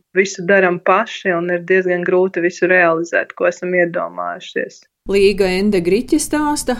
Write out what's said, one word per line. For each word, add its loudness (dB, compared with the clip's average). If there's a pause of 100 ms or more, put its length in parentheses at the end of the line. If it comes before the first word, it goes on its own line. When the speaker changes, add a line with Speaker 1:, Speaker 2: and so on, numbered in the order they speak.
Speaker 1:
visu -2
daram 2
paši, 0
un -2
ir -2
diezgan 0
grūti 0
visu 0
realizēt, 0
ko -2
esam -4
iedomājušies. -4 (200)
Speaker 2:
Līga 2
Ende 2
Griķe 0
stāsta, -2